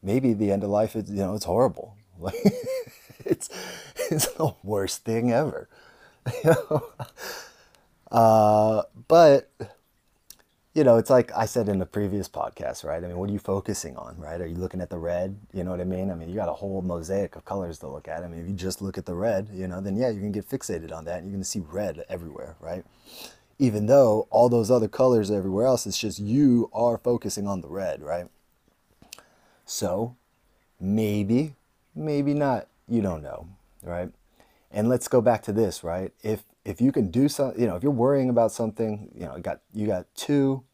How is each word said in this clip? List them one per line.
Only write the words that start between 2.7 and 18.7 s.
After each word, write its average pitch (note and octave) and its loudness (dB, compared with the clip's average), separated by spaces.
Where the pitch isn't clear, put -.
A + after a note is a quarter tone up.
it's, - -2
it's C#3+ 0
the - -2
worst G2 -4
thing A2+ 0
ever. B2 -2
<laughs> A#4 -8
You D#3+ 6
know? - 0
Uh, A2 6
but, D#3+ 8
you D#3 4
know, A#2+ 10
it's A2+ 2
like B2+ 6
I A2 2
said A2 -2
in G2 0
the F#2 -2
previous G2+ -2
podcast, - -8
right? D#2 -6
I F2+ -10
mean, F2 -8
what F#2+ -4
are G#2 -2
you G2+ -4
focusing F#2+ -4
on, - -16
right? D#2+ -10
Are F2 -6
you E2+ -8
looking F#2 -6
at F2 -8
the F2 -8
red? F2 -4
You F#2 -6
know F#2 -6
what F2 -6
I F2+ -4
mean? F#2 -4
I F2 -6
mean, E2 -12
you F2+ -8
got G2+ -4
a E2+ -4
whole G2 -6
mosaic F2+ -4
of E2+ -20
colors F2 -8
to - -16
look C#2+ -14
at. D#2+ -10
I F2 -12
mean, E2 -12
if E2+ -10
you G2 -6
just F#2 -6